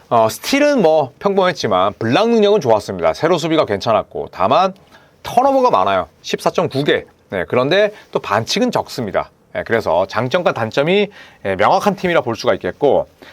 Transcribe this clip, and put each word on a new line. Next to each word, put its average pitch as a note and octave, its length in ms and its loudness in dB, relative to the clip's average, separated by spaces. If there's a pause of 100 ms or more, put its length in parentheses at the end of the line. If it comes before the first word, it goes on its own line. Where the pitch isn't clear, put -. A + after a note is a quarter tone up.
(100)
어, A2+ 180 2
스틸은 C#4 540 0
뭐 D#3 380 2
평범했지만 C#3 800 0
블락 E3 300 0
능력은 G#3+ 320 2
좋았습니다. G2+ 540 0
세로 E3 240 0
수비가 D#3+ 260 0
괜찮았고 G2 680 -2
다만 D#3 420 0 (480)
턴오버가 C4 480 2
많아요. F#2+ 380 2 (140)
십사점구 D#3 600 -4
개. C#3+ 200 0 (260)
네, F#2 160 -4
그런데 F3+ 460 0 (180)
또 - 80 -4
반칙은 G3 540 -2
적습니다. G2 580 -4 (240)
예, F2+ 80 -6
그래서 F#2 440 0
장점과 E3 460 -2
단점이, D3+ 560 -2 (360)
예, G2 120 -2
명확한 G#3 380 2
팀이라 F3 280 0
볼 A#2 120 -4
수가 A2 200 -2
있겠고 F#2 520 0 (260)